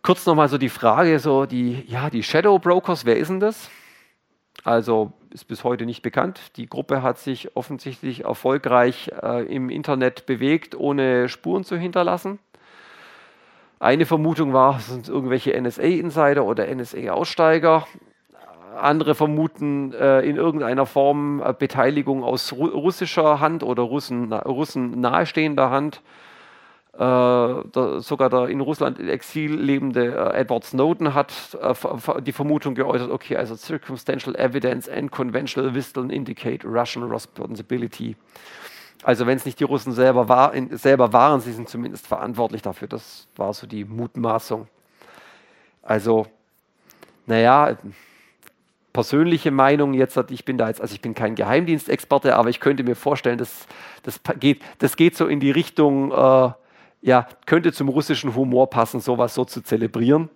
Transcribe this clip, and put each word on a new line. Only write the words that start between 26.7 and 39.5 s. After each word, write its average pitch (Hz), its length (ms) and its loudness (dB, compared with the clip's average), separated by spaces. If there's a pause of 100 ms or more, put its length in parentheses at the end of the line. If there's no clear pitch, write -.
Äh, - 40 -20
der, 123 1000 2
sogar 131 300 0
der 123 180 2
in 139 140 -4
Russland 139 380 -2
im 82 100 -6
Exil 151 440 -4
lebende, 131 640 0
äh, - 240 -2
Edward 120 240 -2
Snowden 151 500 -2
hat, 143 200 0 (280)
äh, - 120 0
ver-, - 240 -6
ver-, - 240 -4
die 127 100 -6
Vermutung 147 420 -2
geäußert, 123 380 -2
okay, 123 240 -6
also 113 200 -4
circumstantial 135 840 -8
evidence 127 500 -2
and 139 240 -8
conventional 127 640 -4
wisdom 131 340 -6
indicate - 560 -8
Russian 120 380 -4
responsibility. 113 1120 -8 (880)
Also 120 240 2
wenn's 131 160 0
nicht 131 160 -8